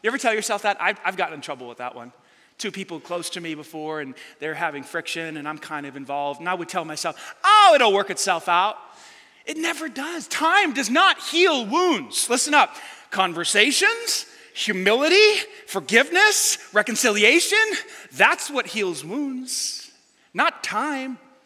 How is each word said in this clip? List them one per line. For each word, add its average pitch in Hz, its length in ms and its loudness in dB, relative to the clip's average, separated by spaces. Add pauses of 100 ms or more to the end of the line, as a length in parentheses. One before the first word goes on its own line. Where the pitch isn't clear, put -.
You 214 60 0
ever 262 80 -4
tell 233 160 0
yourself 208 300 -4
that? 202 180 0
I've, 196 220 -2
I've 185 140 -2
gotten 160 160 -4
in 143 80 -14
trouble 127 260 -10
with 120 100 -16
that 123 180 -10
one. 120 160 -16 (460)
Two 196 140 -8
people 185 280 -10
close 175 320 -8
to 175 100 -10
me 165 140 -8
before, 156 460 -10
and 135 140 -12 (240)
they're 156 140 -6
having 147 300 -6
friction, 160 540 -8
and 147 100 -8
I'm 151 100 -8
kind 143 280 -10
of 139 100 -14
involved, 143 460 -6
and 175 80 -6
I 185 40 -2
would 170 140 -6
tell 180 160 -6
myself, 156 580 -8
"Oh, 403 320 8
it'll 240 200 6
work 196 160 0
itself 180 400 -2
out." 185 280 2 (680)
It 311 120 -8
never 320 300 -4
does. 285 400 -8
Time 339 460 2
does 233 160 -2
not 330 320 4
heal 311 460 2
wounds. 247 640 0
Listen 285 240 0
up. 233 200 4 (360)
Conversations, 220 1120 2 (280)
humility, 294 840 2 (280)
forgiveness, 330 920 2 (160)
reconciliation, 226 840 2 (540)
that's 247 360 2
what 254 160 -4
heals 180 400 -4
wounds, 254 880 -8 (420)
not 294 300 -2
time. 262 560 -6 (260)